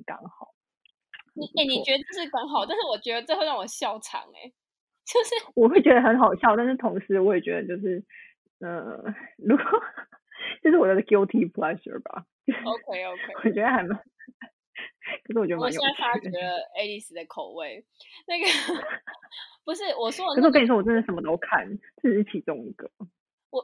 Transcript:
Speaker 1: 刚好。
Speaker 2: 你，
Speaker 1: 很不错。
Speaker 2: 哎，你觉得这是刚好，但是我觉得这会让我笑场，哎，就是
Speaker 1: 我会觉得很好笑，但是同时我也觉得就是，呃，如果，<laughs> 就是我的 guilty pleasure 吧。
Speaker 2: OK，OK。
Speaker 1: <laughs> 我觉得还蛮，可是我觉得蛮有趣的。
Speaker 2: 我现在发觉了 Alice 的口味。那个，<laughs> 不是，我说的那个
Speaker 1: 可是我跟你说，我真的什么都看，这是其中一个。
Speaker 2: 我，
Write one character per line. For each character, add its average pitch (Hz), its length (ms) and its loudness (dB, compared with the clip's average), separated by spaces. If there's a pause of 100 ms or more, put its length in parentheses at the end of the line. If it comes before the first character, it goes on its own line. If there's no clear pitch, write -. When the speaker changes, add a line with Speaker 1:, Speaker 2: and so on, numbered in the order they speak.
Speaker 1:
刚 - 140 -12
好。 - 360 -20 (800)
Speaker 2:
你， 294 120 -10
Speaker 1:
很 - 60 -16
不 - 20 -
错。 320 80 2
Speaker 2:
哎， - 20 4
你 269 180 0
觉 277 140 0
得 - 80 4
这 - 180 -8
是 294 80 -8
刚 247 160 -4
好， 262 200 -2
但 320 100 -4
是 453 140 -2
我 214 80 -2
觉 233 160 -6
得 233 80 -4
这 311 120 -2
会 381 120 0
让 285 100 -2
我 190 100 -6
笑 202 320 -6
场， - 220 -10 (140)
哎， 247 180 -20 (520)
就 - 200 0
是 - 300 -4
Speaker 1:
我 233 120 8
会 330 140 8
觉 - 140 8
得 240 80 6
很 240 160 4
好 214 180 6
笑， 214 200 4
但 240 100 2
是 262 100 0
同 196 240 -2
时 190 200 0
我 196 140 4
也 180 60 0
觉 170 140 -4
得 170 120 -4
就 180 140 -6
是， 185 240 -4 (560)
呃， 175 420 -10 (360)
如 220 180 2
果， - 80 0
<laughs> - 1000 -6
就 - 80 6
是 349 60 8
我 294 100 6
的 190 160 4
guilty 196 480 4
pleasure - 520 -6
吧。 - 240 -14 (380)
Speaker 2:
OK，OK。 185 580 -8 (140)
Speaker 1:
<laughs> - 80 -4
我 226 60 4
觉 202 120 -2
得 233 60 2
还 247 140 2
蛮， 190 160 -4 (1300)
可 - 80 -8
是 226 60 0
我 208 80 0
觉 175 80 -2
得 170 60 -4
蛮 247 100 -2
有 - 0 -
趣 - 80 -6
的。 - 20 -4
Speaker 2:
我 - 0 -
现 - 0 -
在 277 180 0
发 240 200 -2
觉 196 100 -12
了 180 320 -6 (180)
Alice 208 360 -8
的 165 100 -12
口 143 280 -12
味。 156 320 -12 (420)
那 349 120 -4
个， 339 60 -4
<laughs> - 1200 -6
不 311 100 -4
是， 403 100 -10 (160)
我 226 100 -2
说 349 240 -4
的 269 60 2
那 - 20 4
个 - 0 -
Speaker 1:
可 - 0 -
是 302 40 8
我 302 60 8
跟 269 100 8
你 233 40 4
说， 240 100 4
我 202 60 2
真 226 120 2
的 226 80 2
什 208 100 -4
么 170 80 -4
都 160 160 -2
看， 131 420 -2 (240)
这 277 60 4
是 208 160 4
其 196 160 -8
中 135 240 -8
一 - 80 -12
个。 - 180 -16 (600)
Speaker 2:
我， - 140 -6